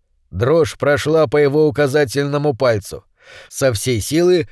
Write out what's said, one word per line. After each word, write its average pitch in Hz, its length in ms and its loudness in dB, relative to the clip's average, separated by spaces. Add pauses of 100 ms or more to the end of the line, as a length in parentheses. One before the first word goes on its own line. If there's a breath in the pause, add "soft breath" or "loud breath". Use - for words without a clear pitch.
(300)
Дрожь 131 460 0
прошла 147 500 0
по 147 120 0
его 147 280 2
указательному 143 880 0
пальцу. 110 500 -2 (440 loud breath)
Со 131 240 0
всей 113 280 -2
силы 175 520 0